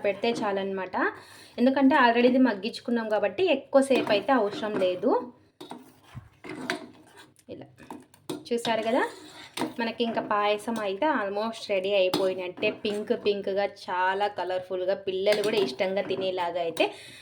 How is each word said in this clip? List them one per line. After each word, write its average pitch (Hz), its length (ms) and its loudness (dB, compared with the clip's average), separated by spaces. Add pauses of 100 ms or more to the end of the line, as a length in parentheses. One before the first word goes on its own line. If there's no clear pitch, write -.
పెడితే 202 240 0 (120)
చాలన్నమాట. 196 560 -4 (640)
ఎందుకంటే 269 420 6
already 240 300 6
ఇది 262 160 4
మగ్గించుకున్నాం 220 680 -4
కాబట్టి 202 300 2 (120)
ఎక్కువసేపు - 600 2
అయితే 202 240 0
అవసరం 208 340 -2 (100)
లేదు. 180 260 0 (2500)
ఇలా - 120 -16 (840)
చూసారు 233 380 -2
కదా, 262 140 2 (800)
మనకి 233 280 -4
ఇంకా 233 140 -4 (100)
పాయసం 208 440 0 (100)
అయితే 196 200 -2 (120)
almost 208 440 -4 (100)
రెడీ 196 280 0
అయిపోయినట్టే. 185 680 0 (160)
పింక్ 208 280 -4 (140)
పింక్‌గా 202 400 0 (200)
చాలా 190 420 0 (100)
కలర్ఫుల్‌గా 185 580 -2 (120)
పిల్లలు 196 400 2
కూడా 220 180 0
ఇష్టంగా 190 440 -2
తినేలాగా 180 560 -4
అయితే 165 200 0 (360)